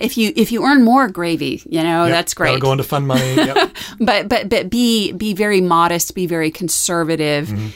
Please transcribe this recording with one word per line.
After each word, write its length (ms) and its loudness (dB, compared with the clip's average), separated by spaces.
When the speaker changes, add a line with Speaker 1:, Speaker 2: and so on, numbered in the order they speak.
Speaker 1:
If 160 -4
you, 180 0
if 160 2
you 140 -2
earn 180 6
more, 260 4
gravy, 600 -4
you 140 -2
know, 220 2
Speaker 2:
Yep. 60 2
Speaker 1:
that's 220 -2
great. 200 -2
Speaker 2:
That'll 80 -2
go 100 2
into 120 0
fund 240 -2
money. 280 0
Yep. 420 0
Speaker 1:
<laughs> 120 -18
But, 300 0
but, 200 -2
but 200 0
be, 420 2
be 220 -4
very 280 2
modest, 540 2
be 100 -2
very 260 -2
conservative 960 -2
Speaker 2:
Mm-hmm. 260 -6